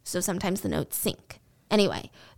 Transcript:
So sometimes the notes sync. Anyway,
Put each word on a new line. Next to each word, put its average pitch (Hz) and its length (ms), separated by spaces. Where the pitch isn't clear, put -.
So - 160
sometimes 190 400
the 202 80
notes 156 300
sync. - 420
Anyway, 202 400